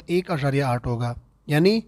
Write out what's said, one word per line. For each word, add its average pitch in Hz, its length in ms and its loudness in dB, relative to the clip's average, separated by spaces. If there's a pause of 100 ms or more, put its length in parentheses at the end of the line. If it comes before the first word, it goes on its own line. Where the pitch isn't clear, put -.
(100)
एक 180 200 0
अशारिया 139 380 0
आठ 123 180 -2
होगा। 120 300 -4 (320)
यानी 185 400 2